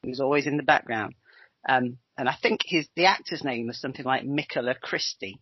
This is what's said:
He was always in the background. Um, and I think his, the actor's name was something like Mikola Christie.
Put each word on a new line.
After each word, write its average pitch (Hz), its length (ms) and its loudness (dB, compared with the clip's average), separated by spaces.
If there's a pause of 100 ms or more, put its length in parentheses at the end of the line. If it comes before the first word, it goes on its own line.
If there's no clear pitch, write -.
He 131 60 -6
was 127 100 -6
always 139 260 2
in 147 100 0
the 147 60 0
background. 120 540 0 (520)
Um, 127 300 2 (180)
and 123 120 0
I 131 120 -2
think - 240 2
his, 160 300 0
the 175 120 4
actor's - 360 2
name 117 240 -2
was 123 140 -8
something 135 240 -8
like 131 180 2
Mikola 139 560 -2
Christie. - 640 -6